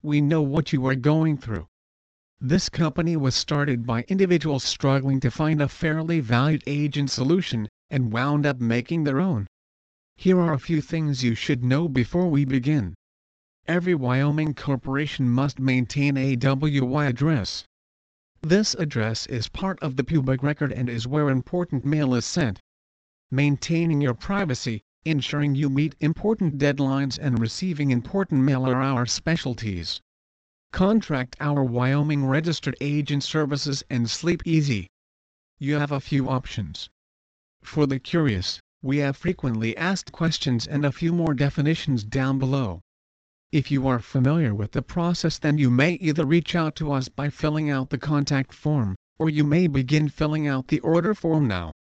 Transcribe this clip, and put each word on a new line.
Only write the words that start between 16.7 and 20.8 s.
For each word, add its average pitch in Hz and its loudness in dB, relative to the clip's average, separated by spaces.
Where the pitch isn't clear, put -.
Y 143 0
address. 135 0
This 196 2
address 113 -2
is 120 -4
part - -6
of 139 -4
the 135 -2
public 131 0
record 147 -2
and 123 -4